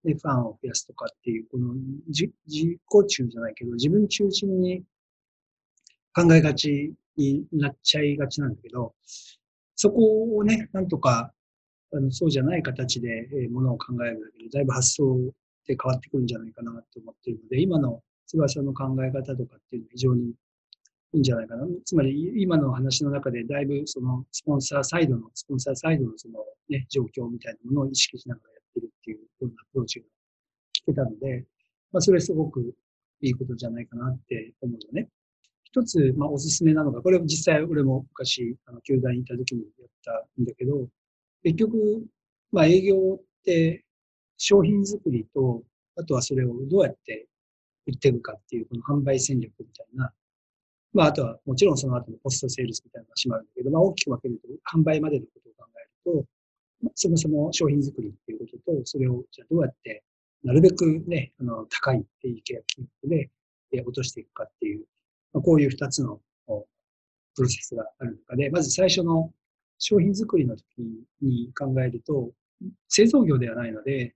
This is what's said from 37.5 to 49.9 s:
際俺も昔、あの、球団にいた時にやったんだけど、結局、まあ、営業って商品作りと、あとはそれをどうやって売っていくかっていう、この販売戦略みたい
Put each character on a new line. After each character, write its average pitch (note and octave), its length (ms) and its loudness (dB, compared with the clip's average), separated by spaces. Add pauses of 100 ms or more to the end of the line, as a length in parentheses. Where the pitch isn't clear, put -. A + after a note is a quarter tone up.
際 D3+ 100 4
俺 D#3 200 0
も C3 300 2
昔、 B2+ 520 -4
あ B2 80 -20
の、 A#2+ 80 -20
球 C3+ 180 0
団 B2 140 0
に B2 80 -2
い B2+ 40 -8
た B2 120 -8
時 B2+ 180 -6
に A2+ 100 -6 (140)
や B2 60 -20
っ - 40 -20 (140)
た A2+ 240 -8 (140)
ん A#2 60 2
だ A2 80 -8
け B2+ 100 -8
ど、 C3+ 240 -2 (560)
結 E3 120 2
局、 A3 500 0 (460)
ま D#3+ 100 4
あ、 D#3 40 8
営 F#3 160 8
業 F#3+ 380 2
っ - 20 -20 (220)
て E3 400 2 (520)
商 G3+ 260 6
品 G3 240 2
作 G3+ 240 -4
り A2+ 240 -2
と、 B2 300 0 (320)
あ E3+ 80 -8
と D#3 100 -2
は B2+ 80 0
そ - 140 -4
れ B2+ 100 2
を A#2+ 80 -2 (160)
ど F#3+ 80 4
う F#3 60 6
や - 60 0
っ - 40 -12 (100)
て A2 220 -12 (600)
売 C3 100 -6
っ - 20 -16
て C#3+ 100 4
い B2+ 40 6
く A#2+ 80 -2
か - 140 -12
っ - 140 -20
て B2+ 80 -8
い A2+ 60 -4
う、 - 40 -10
こ A#2+ 100 -12
の A2+ 60 -10
販 C#3+ 200 0
売 C3+ 160 0
戦 C3 220 -2
略 A2 180 -10
み - 80 -18
た - 160 -20
い - 120 -20